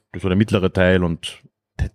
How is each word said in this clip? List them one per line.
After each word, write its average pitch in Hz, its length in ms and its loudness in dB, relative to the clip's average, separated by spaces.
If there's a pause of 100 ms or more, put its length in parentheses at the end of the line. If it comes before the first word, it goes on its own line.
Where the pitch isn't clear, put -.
(120)
das - 120 -10
war 95 60 -2
der 90 80 0
mittlere 101 360 0
Teil 92 300 4
und - 400 -6 (340)
te-, - 180 -4